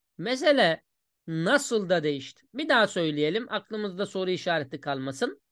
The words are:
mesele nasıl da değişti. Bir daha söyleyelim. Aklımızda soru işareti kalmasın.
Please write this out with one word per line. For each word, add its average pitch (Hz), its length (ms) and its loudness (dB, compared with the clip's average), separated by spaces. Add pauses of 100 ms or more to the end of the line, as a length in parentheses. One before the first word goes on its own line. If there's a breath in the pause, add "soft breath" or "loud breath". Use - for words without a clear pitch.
(180)
mesele 247 640 2 (440)
nasıl 196 600 0
da 175 140 2
değişti. 143 400 -4 (120)
Bir 302 140 -4
daha 226 180 6
söyleyelim. 160 640 0
Aklımızda 202 560 -6
soru 185 240 -4
işareti 160 500 -4
kalmasın. 139 600 -4 (120)